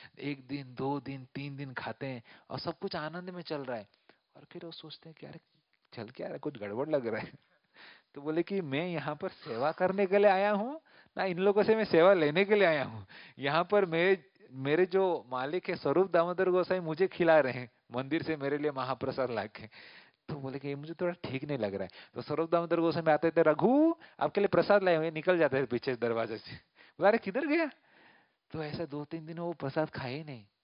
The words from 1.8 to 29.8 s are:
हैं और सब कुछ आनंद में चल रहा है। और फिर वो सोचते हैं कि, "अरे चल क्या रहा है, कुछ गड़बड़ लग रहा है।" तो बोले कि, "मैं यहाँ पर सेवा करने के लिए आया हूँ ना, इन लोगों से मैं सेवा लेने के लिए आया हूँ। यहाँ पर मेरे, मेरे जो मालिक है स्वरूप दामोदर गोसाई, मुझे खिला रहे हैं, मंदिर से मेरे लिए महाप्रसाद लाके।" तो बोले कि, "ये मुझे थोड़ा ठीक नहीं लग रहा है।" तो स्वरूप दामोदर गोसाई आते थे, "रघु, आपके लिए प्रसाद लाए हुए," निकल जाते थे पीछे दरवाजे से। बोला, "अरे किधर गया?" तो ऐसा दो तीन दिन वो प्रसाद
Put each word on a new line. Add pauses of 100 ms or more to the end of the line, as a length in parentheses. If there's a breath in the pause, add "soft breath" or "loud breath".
हैं (260 loud breath)
और
सब
कुछ
आनंद
में
चल
रहा
है। (500 soft breath)
और
फिर
वो
सोचते
हैं
कि,
"अरे (540)
चल
क्या
रहा
है,
कुछ
गड़बड़
लग
रहा
है।" (600 loud breath)
तो
बोले
कि,
"मैं
यहाँ
पर
सेवा
करने
के
लिए
आया
हूँ (360 soft breath)
ना,
इन
लोगों
से
मैं
सेवा
लेने
के
लिए
आया
हूँ। (320 loud breath)
यहाँ
पर
मेरे, (200)
मेरे
जो
मालिक
है
स्वरूप
दामोदर
गोसाई,
मुझे
खिला
रहे
हैं, (200)
मंदिर
से
मेरे
लिए
महाप्रसाद
लाके।" (600 loud breath)
तो
बोले
कि,
"ये
मुझे
थोड़ा
ठीक
नहीं
लग
रहा
है।" (240 loud breath)
तो
स्वरूप
दामोदर
गोसाई
आते
थे,
"रघु, (240 loud breath)
आपके
लिए
प्रसाद
लाए
हुए,"
निकल
जाते
थे
पीछे
दरवाजे
से।
बोला,
"अरे
किधर
गया?" (800 soft breath)
तो
ऐसा
दो
तीन
दिन
वो
प्रसाद